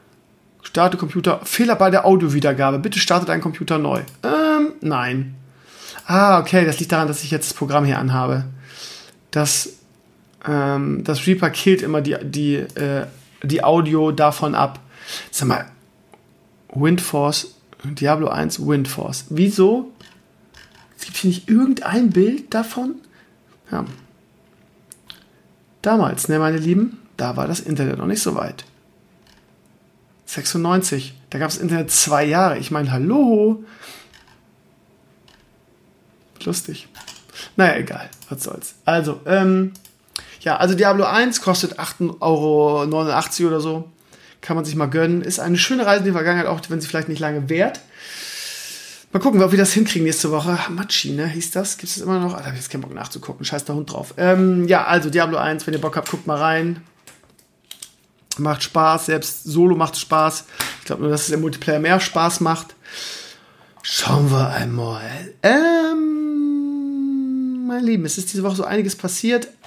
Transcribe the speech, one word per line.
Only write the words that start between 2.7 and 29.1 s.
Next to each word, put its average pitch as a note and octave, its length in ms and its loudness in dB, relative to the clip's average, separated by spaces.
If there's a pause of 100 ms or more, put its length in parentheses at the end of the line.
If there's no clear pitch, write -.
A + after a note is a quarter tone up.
Bitte G3 200 -4
starte F3+ 280 2
deinen D#3+ 140 0
Computer D#3 380 -2
neu. C#3+ 240 -2 (200)
Ähm, D4+ 580 2
nein. C3 540 -2 (720)
Ah, F#3+ 320 6
okay, F3 260 4
das D3 140 0
liegt E3+ 140 -2
daran, D#3+ 160 2
dass D3 160 -6
ich C#3 60 -6
jetzt D#3 200 -2
das - 60 -8
Programm C#3+ 280 2
hier C#3 140 2
anhabe. C3 460 0 (840)
Das, - 400 0 (760)
ähm, C#3 580 0
das D3 220 -2
Reaper F3+ 240 4
killt F#3 320 4
immer D3+ 180 -2
die, C#3+ 220 -2
die, C#3+ 320 -2
äh, C#3 520 -4 (360)
die D3 220 -2
Audio D#3 480 4
davon D3 420 2
ab. - 260 0 (500)
Sag C3 180 -2
mal, - 220 -2 (1040)
Wind E3 260 2
Force, D3 540 -2 (280)
Diablo D3 460 0
eins, D#3 360 -4
Wind C#3 240 2
Force. - 420 -8
Wieso? G3+ 600 2 (1080)
Es - 80 -14
gibt - 100 -12
hier F#3 140 2
nicht F3+ 180 -4
irgendein A#3+ 600 4
Bild G#3+ 420 2
davon? B3 440 -4 (760)
Ja. - 140 -4 (1900)
Damals, G#3 480 0
ne, D#3 100 2
meine D#3 200 2
Lieben, F3+ 400 0 (180)
da B2 200 -4
war C3+ 120 -4
das E3+ 120 -4
Internet C#3 360 -2
noch - 100 -4
nicht G#3+ 140 0
so - 140 -2
weit. - 320 -8 (1600)